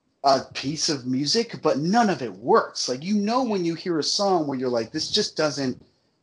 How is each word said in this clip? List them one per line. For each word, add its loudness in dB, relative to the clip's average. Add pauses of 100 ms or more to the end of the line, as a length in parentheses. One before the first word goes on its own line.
(260)
a 4 (120)
piece -4
of -4
music, 0
but 2
none 4
of 0
it -6
works. 2
Like, -4
you -2
know 0
when 0
you 0
hear -4
a 0
song 2
where -2
you're -2
like, 0
"This -6
just -2
doesn't -2 (420)